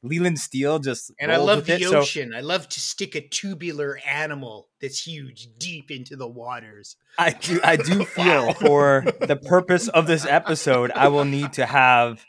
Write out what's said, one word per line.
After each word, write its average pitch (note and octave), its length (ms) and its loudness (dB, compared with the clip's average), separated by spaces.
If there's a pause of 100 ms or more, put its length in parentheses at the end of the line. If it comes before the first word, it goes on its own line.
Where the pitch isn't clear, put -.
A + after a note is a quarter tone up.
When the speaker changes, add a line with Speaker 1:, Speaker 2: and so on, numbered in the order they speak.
Speaker 1:
Leland E3 340 -2
Steele C#3 400 -2
just C3+ 420 -8
Speaker 2:
And D3 120 -4
I E3 60 4
Speaker 1:
rolls D3 100 2
Speaker 2:
love G3+ 100 4
Speaker 1:
with D3 100 -6
Speaker 2:
the E3 80 0
Speaker 1:
it, F3+ 80 -4
so F3 160 4
Speaker 2:
ocean. C#3 360 -4
I B2 60 -10
love D#3+ 280 -6
to - 100 -8
stick - 360 -8
a D3 120 -10
tubular D3 800 -8
animal C#3 640 -8 (100)
that's C3+ 280 -10
huge C3 400 -16 (100)
deep D#3 320 -12
into C3 260 -14
the C3 120 -12
waters. A#2 680 -16 (220)
Speaker 1:
I E3+ 140 2
do, F3 320 -4
I E3 140 4
do F3 280 0
Speaker 2:
<laughs> - 0 -
Speaker 1:
feel D3+ 420 2
Speaker 2:
Wow. - 60 0
Speaker 1:
for C#3+ 520 4 (160)
the D3 160 0
purpose F3+ 500 2
of E3 180 4
this D#3 220 0
episode, C#3 640 2
I C3+ 160 4
will C#3+ 180 4
need C#3 280 -4
to C3 120 -2
have A#2+ 640 4